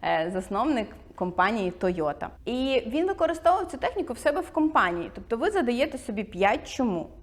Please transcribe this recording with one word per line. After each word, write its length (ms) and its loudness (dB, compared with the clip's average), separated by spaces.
е, 280 2
засновник 540 0
компанії 680 0
Toyota. 460 0
І 420 0
він 200 0
використовував 600 2
цю 100 -10
техніку 360 -4
в 60 -8
себе 220 2
в 100 -6
компанії. 640 2
Тобто 220 -4
ви 140 2
задаєте 480 0
собі 260 -6
п'ять 500 0
чому 360 0